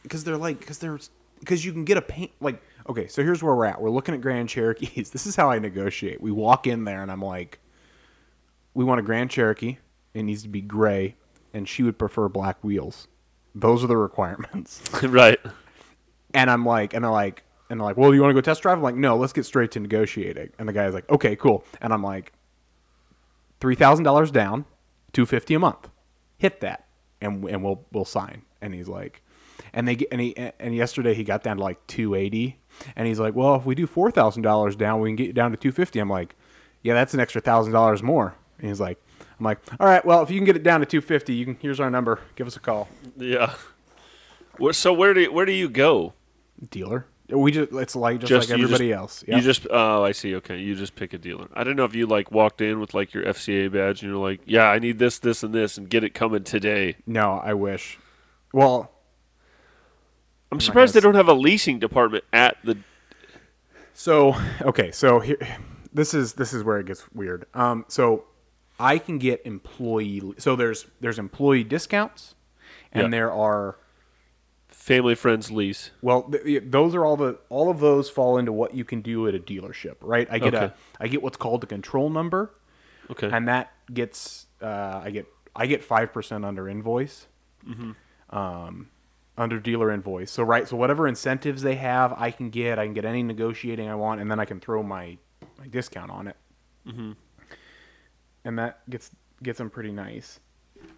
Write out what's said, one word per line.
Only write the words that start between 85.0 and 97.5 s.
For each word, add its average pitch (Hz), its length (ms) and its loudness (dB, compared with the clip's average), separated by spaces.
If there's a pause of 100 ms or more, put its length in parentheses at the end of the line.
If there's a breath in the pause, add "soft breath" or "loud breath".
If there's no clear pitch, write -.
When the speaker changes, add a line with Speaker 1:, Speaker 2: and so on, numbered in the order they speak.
Speaker 1:
I 104 60 -10
get, 101 160 -10 (280)
I 117 120 -4
get 139 180 -2
five 113 280 0
percent 107 340 -10
under 95 240 -10
invoice, 113 560 -6 (420)
Speaker 2:
Mm-hmm. 117 220 -14 (440 soft breath)
Speaker 1:
um, 90 540 -10 (480)
under 117 240 -4
dealer 113 300 0
invoice. 98 400 -8
So, 120 120 -4
right, 117 240 0
so 123 100 -8
whatever 143 300 0
incentives 135 540 -4
they 135 160 -2
have, 127 400 0
I 120 140 -4
can 120 180 -12
get, 117 300 -4
I 107 80 -2
can 107 80 -10
get 104 100 -6
any 120 180 -4
negotiating 113 680 -6
I 107 40 -8
want, 107 280 -4
and 107 80 -6
then 107 100 -2
I 101 60 -4
can 98 120 -12
throw 110 240 -4
my, 90 360 -12 (400)
my 139 80 -20
discount 110 440 -12
on 98 180 -14
it. - 80 -16 (500)
Speaker 2:
Mm-hmm. 113 260 -14 (1300 soft breath)